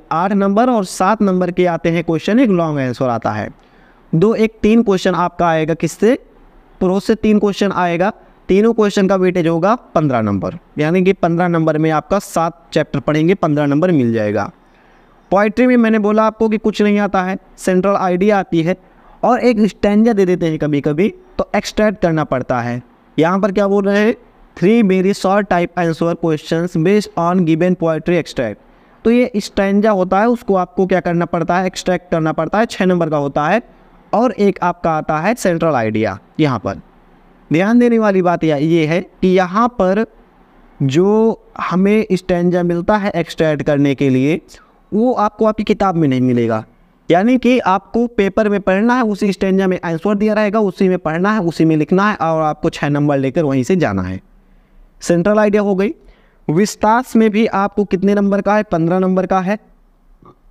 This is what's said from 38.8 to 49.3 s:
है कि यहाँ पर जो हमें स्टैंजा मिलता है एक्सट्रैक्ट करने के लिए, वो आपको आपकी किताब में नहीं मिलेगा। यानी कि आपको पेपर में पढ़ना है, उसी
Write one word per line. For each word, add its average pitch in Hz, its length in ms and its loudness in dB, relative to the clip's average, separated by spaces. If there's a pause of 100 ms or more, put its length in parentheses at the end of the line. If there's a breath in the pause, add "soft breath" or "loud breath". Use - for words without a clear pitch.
है 165 140 -2
कि - 280 -4
यहाँ 185 400 0
पर 214 380 -2 (760)
जो 196 600 2 (180)
हमें 196 520 0
स्टैंजा 175 500 0
मिलता 175 340 0
है 202 140 -4
एक्सट्रैक्ट 160 520 -2
करने 143 320 2
के 139 160 0
लिए, 135 300 0 (540 loud breath)
वो 233 180 2
आपको 214 320 -2
आपकी 214 200 0
किताब 196 300 0
में 160 140 2
नहीं 127 120 0
मिलेगा। 120 440 0 (460)
यानी 214 280 2
कि 254 200 2
आपको 196 480 -2
पेपर 214 420 0
में 202 120 0
पढ़ना 202 360 0
है, 254 60 0
उसी 208 300 -2